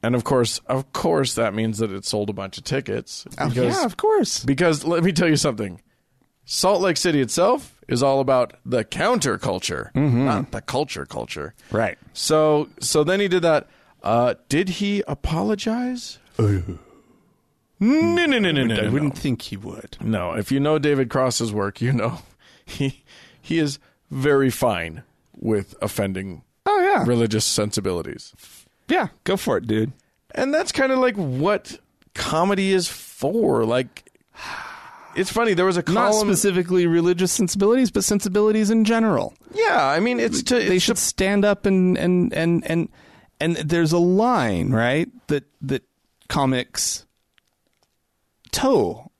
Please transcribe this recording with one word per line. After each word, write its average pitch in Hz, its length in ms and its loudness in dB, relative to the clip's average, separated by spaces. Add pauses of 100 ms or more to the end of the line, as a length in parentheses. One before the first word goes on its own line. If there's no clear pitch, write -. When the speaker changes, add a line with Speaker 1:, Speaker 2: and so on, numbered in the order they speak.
Speaker 1:
And 117 120 0
of 120 100 -2
course, 123 420 0
of 131 280 -4
course, 156 400 0
that 110 180 0
means 110 260 -2
that 110 140 -2
it 98 140 -10
sold 104 240 -2
a - 20 -6
bunch 98 240 -10
of - 80 -16
tickets. - 640 -6 (120)
Speaker 2:
Oh, 151 120 -2
Speaker 1:
Because, 127 260 0
Speaker 2:
yeah, 349 80 0
of 208 140 -6
course. 415 440 0
Speaker 1:
because 151 420 2
let 170 200 0
me 190 80 4
tell 170 160 2
you 156 80 4
something. 107 460 -4 (640)
Salt 185 340 2
Lake 180 160 2
City 156 240 2
itself 190 560 0 (100)
is 123 160 0
all 139 180 2
about 127 340 2 (100)
the 120 180 -2
counterculture, 101 1080 -2
Speaker 2:
Mm-hmm. 131 320 2
Speaker 1:
not 139 280 -2
the 110 100 -8
culture 127 420 -6
culture. 71 480 -10 (180)
Speaker 2:
Right. 107 280 -2 (160)
Speaker 1:
So, 156 560 2 (100)
so 151 240 2
then 185 160 0
he 202 80 0
did 175 140 2
that. 160 260 2 (340)
Uh, 120 320 2 (140)
did 185 220 0
he 202 360 -2
apologize? 220 1120 -4 (200)
Speaker 2:
Uh, 101 220 2 (1200)
Speaker 1:
No, 330 440 2
no, 269 120 2
no, 190 140 2
no, 139 120 2
no, 113 100 0
Speaker 2:
I 110 80 0
Speaker 1:
no, 110 80 0
Speaker 2:
wouldn't 139 240 0
Speaker 1:
no. - 60 -14
Speaker 2:
think 131 220 -2
he - 140 -12
would. 117 460 -14
Speaker 1:
No, 90 300 -4
if 107 200 -4
you 135 80 2
know 151 180 2
David 139 300 0
Cross's 123 440 0
work, 101 280 -4
you 123 120 0
know 120 260 -2 (240)
<laughs> - 240 -20
he, - 380 -6 (360)
he - 180 -2
is 147 200 -2 (320)
very 139 400 2
fine 90 520 -2 (320)
with 104 460 -2
offending 95 600 -6 (240)
Speaker 2:
Oh, 403 140 2
yeah. 359 260 2
Speaker 1:
religious 117 400 2
sensibilities. 98 880 -4 (540)
Speaker 2:
Yeah, 311 200 0 (160)
go 190 140 0
for 123 180 -2
it, 92 100 -4
dude. 107 260 0 (420)
Speaker 1:
And 269 180 0
that's 311 200 0
kinda, 262 240 2
like, 254 200 2
what 160 640 -2 (360)
comedy 190 600 0
is 180 140 0
for. 151 760 -2
Like, 123 480 -4 (1040)
it's 185 160 -2
funny, 226 220 2
there 175 100 2
was 185 140 2
a - 100 0
Speaker 2:
Not 165 60 2 (160)
Speaker 1:
column 214 180 2
Speaker 2:
specifically 180 580 2
religious 175 460 2
sensibilities, 202 580 2
but 196 140 -2
sensibilities 208 640 2
in 226 160 4
general. 220 480 0 (220)
Speaker 1:
Yeah, 392 320 2
I 147 140 2
mean, 240 200 0
it's 233 220 -2
to, 247 140 0
Speaker 2:
They 185 200 2
Speaker 1:
it's 180 80 2
Speaker 2:
should 160 120 0
Speaker 1:
to - 60 -2
Speaker 2:
stand 196 440 0
up 202 180 0
and, 185 320 4
and, 180 380 2
and, 165 340 2
and, 165 200 -2 (520)
and 165 160 0
there's 160 360 2
a 175 60 4
line, 180 720 2
right, 127 380 0 (200)
that, 143 160 -2 (180)
that - 220 -4 (440)
comics - 800 -2 (1500)
toe 156 680 0